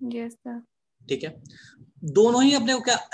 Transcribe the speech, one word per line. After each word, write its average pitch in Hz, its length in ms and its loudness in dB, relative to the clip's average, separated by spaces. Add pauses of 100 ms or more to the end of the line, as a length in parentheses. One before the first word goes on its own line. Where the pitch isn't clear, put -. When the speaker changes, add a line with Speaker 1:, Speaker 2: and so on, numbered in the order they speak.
Speaker 1:
यस 233 320 -8
sir। 233 280 -16 (420)
Speaker 2:
ठीक 135 220 -6
है, 160 60 -8 (760)
दोनों 233 380 4
ही 277 120 6
अपने 262 200 0
को 240 60 -2
क्या, 247 160 0 (180)